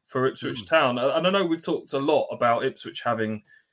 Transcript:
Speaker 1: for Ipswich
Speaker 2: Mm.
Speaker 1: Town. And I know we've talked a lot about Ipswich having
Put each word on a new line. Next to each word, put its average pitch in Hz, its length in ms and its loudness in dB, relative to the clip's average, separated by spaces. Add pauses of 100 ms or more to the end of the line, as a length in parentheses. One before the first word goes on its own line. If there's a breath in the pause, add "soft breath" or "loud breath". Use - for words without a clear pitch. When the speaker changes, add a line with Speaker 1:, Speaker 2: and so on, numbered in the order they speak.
Speaker 1:
for 131 220 0
Ipswich 131 360 -4
Speaker 2:
Mm. - 40 -16
Speaker 1:
Town. 139 320 4
And 160 260 2
I 185 60 4
know 196 120 2
we've 165 200 -2
talked - 300 -4
a 139 60 0
lot 147 280 2
about 120 360 2
Ipswich - 380 -6
having 110 400 -2 (320 soft breath)